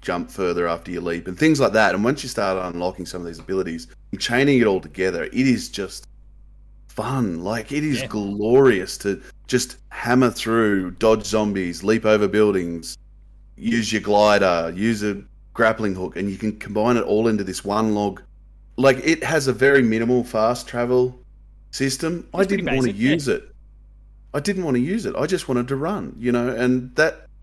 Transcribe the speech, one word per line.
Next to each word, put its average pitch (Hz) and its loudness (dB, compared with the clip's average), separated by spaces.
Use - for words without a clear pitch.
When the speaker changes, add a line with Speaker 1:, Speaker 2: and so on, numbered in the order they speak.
Speaker 1:
jump 87 -6
further 87 -2
after 85 -6
you 85 -8
leap 85 -6
and 92 -8
things 156 4
like 110 2
that. 101 4
And 101 0
once 139 0
you 131 -10
start 95 -4
unlocking 90 -6
some 90 -10
of 87 -10
these 80 -14
abilities 87 -6
and 98 -8
chaining 131 2
it 110 4
all 95 0
together, 90 -4
it - -10
is 123 2
just - -10
fun. 107 -4
Like, 110 -6
it 147 -2
is 135 -2
Speaker 2:
Yeah. 127 -8
Speaker 1:
glorious 107 2
to 98 -2
just - -2
hammer 120 2
through, 104 0
dodge 110 2
zombies, 95 -2
leap 110 -2
over 104 4
buildings, 92 0
use 113 -2
your 104 0
glider, 98 4
use 104 -2
a 101 -4
grappling 110 2
hook, 92 -8
and 95 -4
you 98 -6
can 107 -4
combine 110 0
it 113 0
all 110 2
into 104 0
this 92 -10
one 107 0
log. 104 -4
Like, 131 6
it 160 0
has 135 0
a 123 2
very 135 6
minimal 113 2
fast 113 0
travel 127 0
system. 160 -4
I 175 -2
Speaker 2:
It's 196 2
pretty 202 -4
Speaker 1:
didn't 143 0
wanna 127 4
Speaker 2:
basic, 101 -4
yeah. 131 4
Speaker 1:
use 147 -2
it. - -2
I 147 -4
didn't 185 -4
wanna 131 0
use 180 -2
it. 98 -6
I 151 -2
just 180 -2
wanted 123 0
to 135 -4
run, 143 -4
you 120 -2
know, 120 0
and 127 -2
that, 156 0